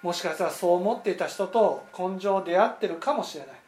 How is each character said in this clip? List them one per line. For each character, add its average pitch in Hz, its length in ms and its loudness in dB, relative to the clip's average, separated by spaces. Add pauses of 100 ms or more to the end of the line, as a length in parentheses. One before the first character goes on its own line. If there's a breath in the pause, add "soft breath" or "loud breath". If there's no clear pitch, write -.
も 175 100 -2
し - 80 -6
か 165 120 -2
し - 40 -8
た 180 80 0
ら 156 60 0
そ 175 180 0
う 175 40 8
思 202 240 2
っ - 40 -12
て 202 100 -2
い - 60 -2
た 165 80 -2
人 190 220 -4
と 208 440 2
今 185 280 -4
生 196 240 0
出 175 160 2
会 226 80 6
っ 240 60 -4
て - 140 -4
る 165 100 -4
か 285 160 -2
も 226 100 0
し - 160 -10
れ 135 60 -12
な 135 60 -20
い。 - 40 -18 (120)